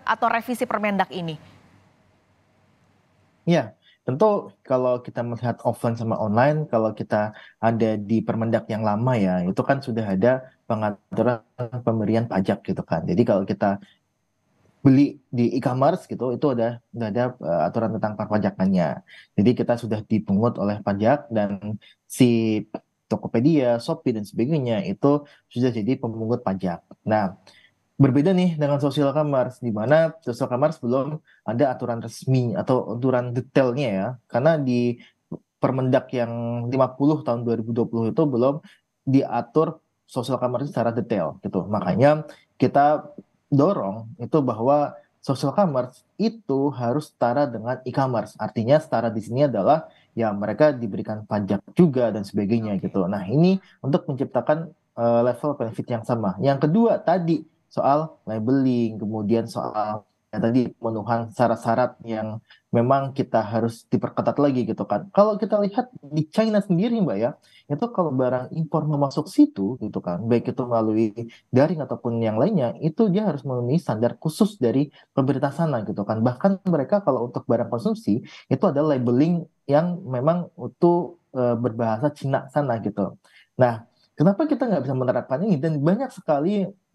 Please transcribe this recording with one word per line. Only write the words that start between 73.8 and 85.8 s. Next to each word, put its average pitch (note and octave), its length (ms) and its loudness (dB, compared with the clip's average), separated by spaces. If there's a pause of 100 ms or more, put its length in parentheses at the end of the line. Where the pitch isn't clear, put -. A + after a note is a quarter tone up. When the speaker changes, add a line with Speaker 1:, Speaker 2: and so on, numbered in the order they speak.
Speaker 2:
standar A#2 320 0
khusus G3 400 0
dari C3 320 2 (240)
pemerintah C3+ 400 0
sana C#3 320 -2
gitu G2+ 240 -6
kan. A2+ 160 0
Bahkan F#3 480 0
mereka E3+ 320 0
kalau B2 240 0
untuk C3 160 -8
barang A#2 240 0
konsumsi A#2+ 560 -2 (240)
itu - 160 0
ada D3 160 2
labeling D3 640 2 (240)
yang E3+ 400 2
memang D3+ 480 0
untuk, E3+ 640 0 (160)
eh, B2 240 2
berbahasa A2+ 560 -2
Cina C3+ 320 -4
sana B2+ 320 -2
gitu. G2 400 -4 (400)
Nah, A#2+ 240 2 (320)
kenapa D4+ 320 2
kita D4 200 0
nggak C#3+ 200 0
bisa C3+ 80 -2
menerapkan B2+ 480 -2
ini? G#3 120 2
Dan D3+ 240 -2
banyak F#3+ 320 0